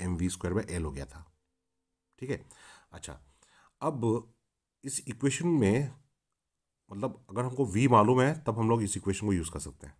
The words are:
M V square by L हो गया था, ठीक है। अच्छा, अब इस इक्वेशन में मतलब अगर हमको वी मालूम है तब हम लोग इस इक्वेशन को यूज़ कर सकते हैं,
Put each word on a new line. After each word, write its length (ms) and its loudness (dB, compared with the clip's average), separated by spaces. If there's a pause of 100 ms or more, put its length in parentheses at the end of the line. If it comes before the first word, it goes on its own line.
M 160 -2
V 140 0
square 260 -4
by 140 -2
L 140 -4
हो 60 -6
गया 140 -10
था, 200 -18 (960)
ठीक 80 -8
है। 140 -6 (480)
अच्छा, 280 -16 (600)
अब 520 -2 (500)
इस 240 -8
इक्वेशन 420 -2
में 420 2 (1000)
मतलब 380 -8
अगर 140 -4
हमको 240 0
वी 200 4
मालूम 340 8
है 120 4 (100)
तब 160 -2
हम 100 2
लोग 140 2
इस 140 -4
इक्वेशन 300 -4
को 60 2
यूज़ 180 -2
कर 80 -10
सकते 280 -16
हैं, 120 -20